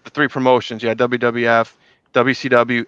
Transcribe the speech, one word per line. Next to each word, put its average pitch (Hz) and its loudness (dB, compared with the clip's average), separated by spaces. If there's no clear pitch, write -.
the - -20
three 147 0
promotions. 127 0
You 117 -2
had 113 -2
W 123 0
W 120 0
F, 117 2
W 127 2
C - -6
W, 120 -2